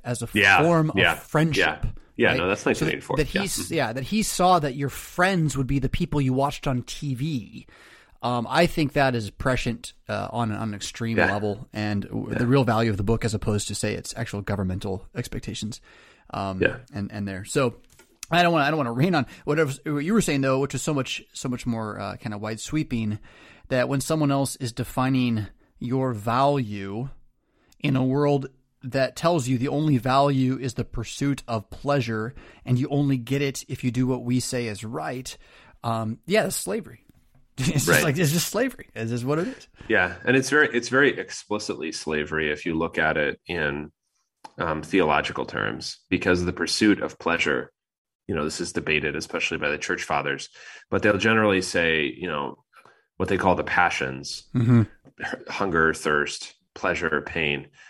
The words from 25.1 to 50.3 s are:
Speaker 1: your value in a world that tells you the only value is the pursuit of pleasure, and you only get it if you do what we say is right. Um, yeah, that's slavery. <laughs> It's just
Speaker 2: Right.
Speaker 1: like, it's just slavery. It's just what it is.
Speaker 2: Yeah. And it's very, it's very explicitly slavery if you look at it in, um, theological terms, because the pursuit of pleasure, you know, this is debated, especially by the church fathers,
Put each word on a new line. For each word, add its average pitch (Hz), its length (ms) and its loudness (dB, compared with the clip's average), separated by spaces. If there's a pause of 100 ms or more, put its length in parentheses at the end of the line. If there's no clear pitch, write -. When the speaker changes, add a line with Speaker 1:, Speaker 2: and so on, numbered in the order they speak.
Speaker 1:
your 127 340 -2
value 113 960 0 (720)
in 143 160 0
a 131 100 2
world 143 440 2 (340)
that 131 340 0
tells 165 320 2
you 131 100 2
the 127 100 -2
only 147 300 4
value 131 600 4
is 131 160 -4
the 123 100 -2
pursuit 135 640 -4
of 110 220 -4
pleasure, 117 600 -2 (320)
and 127 140 2
you 131 120 0
only 143 260 2
get 127 260 -2
it 139 260 -4
if 135 140 -8
you 123 80 0
do 123 160 2
what 127 160 0
we 123 160 2
say 120 280 -4
is 107 180 -8
right. 131 520 -8 (460)
Um, 113 440 -2
yeah, 196 160 2
that's - 140 -2
slavery. 180 480 -8 (260)
<laughs> - 280 -20
It's 135 120 2
just 151 180 2
Speaker 2:
Right. 160 160 6
Speaker 1:
like, 147 140 2
it's 165 120 4
just 165 180 0
slavery. 247 460 -4
It's 113 160 -4
just 120 140 -4
what 147 160 0
it 202 80 -2
is. - 180 -14 (220)
Speaker 2:
Yeah. 92 260 4 (100)
And 127 120 4
it's 131 120 2
very, 147 240 4
it's 117 160 0
very 131 300 4
explicitly 92 720 -6
slavery 76 640 -2
if 73 120 -6
you 85 100 -2
look 80 240 -2
at 78 180 2
it 73 320 0
in, 76 420 -4 (680)
um, 78 240 -4
theological 76 640 2
terms, 55 540 -6 (100)
because 90 360 2
the 87 80 0
pursuit 95 500 2
of - 160 -6
pleasure, 80 540 -2 (560)
you 101 80 -4
know, 73 80 -2
this 78 160 -4
is 87 120 -6
debated, 76 440 -2
especially 80 420 -4
by 73 120 -2
the 76 80 -2
church 87 260 -4
fathers, 71 460 -4 (380)